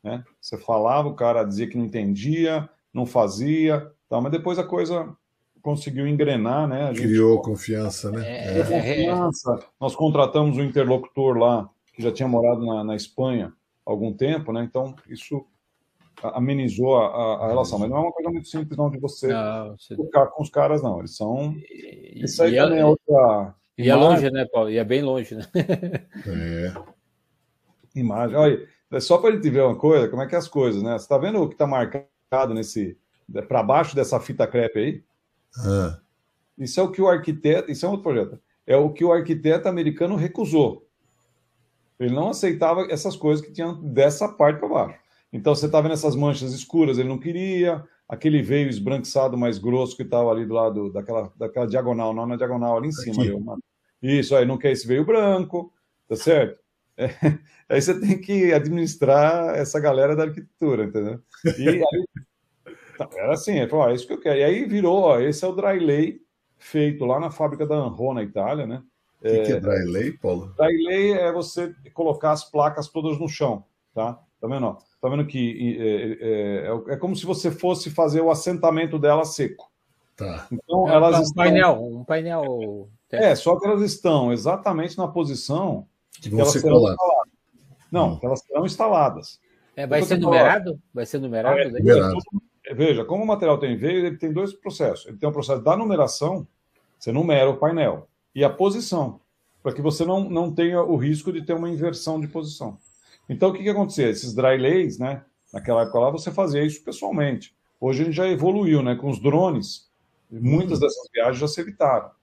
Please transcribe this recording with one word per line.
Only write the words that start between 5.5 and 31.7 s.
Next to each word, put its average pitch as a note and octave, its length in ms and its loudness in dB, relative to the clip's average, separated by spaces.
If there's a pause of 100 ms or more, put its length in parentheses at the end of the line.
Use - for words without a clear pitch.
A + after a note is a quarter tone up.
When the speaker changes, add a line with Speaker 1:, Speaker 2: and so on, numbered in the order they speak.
Speaker 1:
conseguiu C#3+ 440 -4
engrenar, C#3+ 640 0
né? C3+ 200 -4
A B2+ 40 -4
gente A#2 140 -2
Speaker 2:
Criou A2 340 6
confiança, G#2+ 720 -6
né? A2 180 -6
Speaker 3:
É, - 300 -4
Speaker 2:
É. - 60 2
Speaker 1:
Criou E3 520 -2
confiança. D#3+ 500 -4 (140)
Nós C3+ 160 -4
contratamos D3 600 2
um C#3+ 60 -2
interlocutor B2+ 760 0
lá, A#2 320 2 (240)
que A#2 80 -10
já A2+ 100 0
tinha C3 160 -2
morado A#2 380 2
na, A2 180 -4
na G#2+ 120 -4
Espanha A2+ 580 -4 (320)
há - 40 -8
algum G#2+ 220 -4
tempo, D3+ 400 -2
né? A#2 160 -4
Então, C3 260 -6 (140)
isso B2+ 380 -12 (760)
a-, A#2 160 -8
amenizou B2+ 600 0
a, G#2+ 80 4
a, A2+ 380 -2
a A2 40 -2
relação. A#2+ 300 -2
Mas G#2 100 -2
não C3 100 -4
é - 20 0
uma E3+ 120 -2
coisa E3 180 -6
muito E3 180 -8
simples, D3+ 280 -8
não, D3 140 0
de C#3 80 -10
você C3+ 300 -6
Speaker 3:
Não, A2 500 -4
você - 180 -16
Speaker 1:
tocar D3+ 300 4
com - 160 -10
os D3 80 -8
caras, C#3+ 320 0
não. G2 160 -4
Eles - 180 -12
são, C3 380 -6 (160)
Speaker 3:
E, - 540 -18
Speaker 1:
isso D#3+ 180 -2
aí B2 120 4
Speaker 3:
e C3 40 4
é C#3 40 6
Speaker 1:
também D#3+ 180 4
é D#3 40 6
outra B2 680 4 (240)
Speaker 3:
e A#2+ 60 -4
é - 20 4
Speaker 1:
imagem. C#3 220 8
Speaker 3:
longe, C#3 240 4
né, C3+ 200 -2
Paulo? A2 180 2
E A2 60 -2
é A2+ 80 2
bem B2 180 0
longe, C3 340 -4
né? G#2+ 80 -10 (100)
<laughs> F3+ 720 -4
Speaker 2:
É. F#2 480 -6 (1200)
Speaker 1:
Imagem. A#2 420 -2
Olha, D3+ 320 4 (220)
é C3 100 -2
só F3 180 4
pra A3 120 6
gente G3+ 200 0
ver C3+ 120 4
uma B2 140 4
coisa, D3 320 4
como A#2+ 140 -4
é C3+ 40 -4
que - 80 -6
é F3 40 0
as D#3 100 -6
coisas, A#2 340 0
né? A#2 160 -2
Você - 100 -12
tá C#3 100 2
vendo G3 240 0
o C#3+ 60 0
que - 80 -12
tá D3 100 2
marcado C3 880 -2